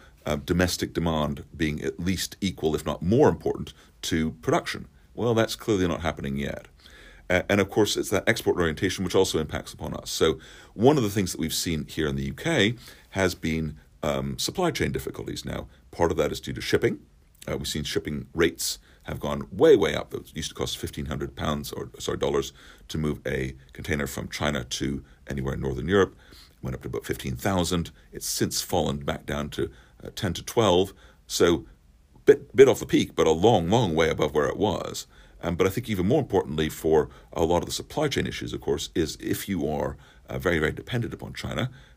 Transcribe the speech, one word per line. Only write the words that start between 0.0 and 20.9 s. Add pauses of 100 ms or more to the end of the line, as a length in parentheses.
uh,
domestic
demand (100)
being
at
least
equal,
if
not
more
important, (280)
to (100)
production. (240)
Well,
that's
clearly
not
happening
yet. (640)
Uh,
and
of
course,
it's
that
export
orientation
which
also
impacts
upon
us.
So (360)
one
of
the
things
that
we've
seen
here
in
the
U
K (360)
has
been, (260)
um,
supply
chain
difficulties.
Now, (240)
part
of
that
is
due
to
shipping. (500)
Uh,
we've
seen
shipping
rates (240)
have
gone
way,
way
up.
It
used
to
cost
fifteen